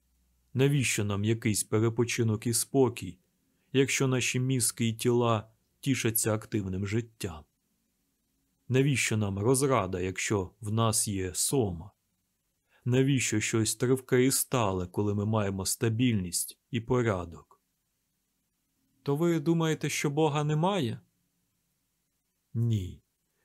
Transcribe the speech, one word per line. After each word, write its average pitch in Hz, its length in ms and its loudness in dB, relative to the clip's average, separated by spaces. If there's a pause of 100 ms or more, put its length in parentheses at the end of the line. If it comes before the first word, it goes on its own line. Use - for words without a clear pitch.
(540)
Навіщо 131 520 2
нам 101 180 -2
якийсь 113 400 0
перепочинок 113 840 0
і 117 60 0
спокій, 117 640 0 (520)
якщо 135 360 2
наші 127 320 0
мізки 127 480 0
і 110 60 0
тіла 117 560 0 (300)
тішаться 113 540 0
активним 98 540 -4
життям? 98 560 -6 (1200)
Навіщо 127 500 2
нам 101 220 -2
розрада, 117 600 2
якщо 92 520 -2 (100)
в 107 100 -6
нас 113 360 2
є 95 260 -4
сома? 98 580 -2 (920)
Навіщо 123 540 2
щось 110 360 0
тривке 127 500 2
і 135 60 4
стале, 98 560 0
коли 104 280 -2
ми 104 100 -2
маємо 98 400 0
стабільність 110 920 -2 (120)
і 117 100 -4
порядок? 113 800 -2 (1400)
То 143 120 -2
ви 165 240 2
думаєте, 160 500 0
що - 200 -2
Бога 151 340 0
немає? 151 580 0 (1500)
Ні. 107 500 -2 (420)